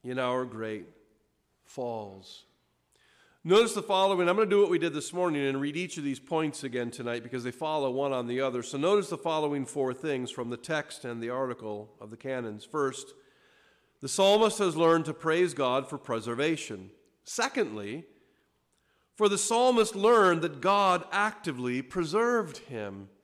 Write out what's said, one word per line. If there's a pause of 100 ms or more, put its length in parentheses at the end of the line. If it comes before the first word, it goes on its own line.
in
our
great (760)
falls. (1000)
Notice
the
following.
I'm
gonna
do
what
we
did
this
morning
and
read
each
of
these
points
again
tonight
because
they
follow
one
on
the
other.
So
notice
the
following
four
things
from
the
text
and
the
article
of
the
canons.
First, (880)
the
psalmist
has
learned
to
praise
God
for
preservation. (320)
Secondly, (1120)
for
the
psalmist
learned
that
God
actively
preserved
him. (140)